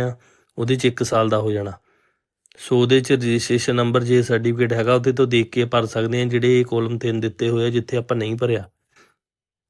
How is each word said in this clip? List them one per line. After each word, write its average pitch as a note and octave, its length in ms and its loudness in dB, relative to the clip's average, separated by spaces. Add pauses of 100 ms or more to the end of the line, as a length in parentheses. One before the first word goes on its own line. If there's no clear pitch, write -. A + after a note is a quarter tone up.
ਆ B2 120 -4 (420)
ਉਹਦੇ A#2 180 0
'ਚ B2+ 100 -2
ਇੱਕ A#2+ 180 0
ਸਾਲ A2+ 260 2
ਦਾ G#2+ 100 2
ਹੋ G#2+ 120 -2
ਜਾਣਾ। G2+ 220 -4 (840)
ਸੋ B2 220 0
ਉਹਦੇ B2+ 180 4
'ਚ B2+ 120 -2
ਰਜਿਸਟ੍ਰੇਸ਼ਨ A#2+ 640 0
ਨੰਬਰ A#2+ 280 2
ਜੇ B2 180 2
ਸਰਟੀਫਿਕੇਟ A#2 520 0
ਹੈਗਾ A2+ 220 2
ਉਹਦੇ B2 160 0
ਤੋਂ C3 160 2
ਦੇਖ A#2 240 0
ਕੇ A#2+ 140 0
ਭਰ A#2+ 200 0
ਸਕਦੇ A2+ 340 -2
ਹਾਂ B2 80 0
ਜਿਹੜੇ B2 320 2
ਇਹ B2 60 2
ਕਾਲਮ A#2 320 -2
ਤਿੰਨ A2+ 220 -2
ਦਿੱਤੇ A2+ 300 -2
ਹੋਏ A#2 160 0
ਆ A#2+ 40 0
ਜਿੱਥੇ A#2+ 280 -2
ਆਪਾਂ A#2+ 200 -4
ਨਹੀਂ A2 180 -4
ਭਰਿਆ। A#2 280 -2 (1080)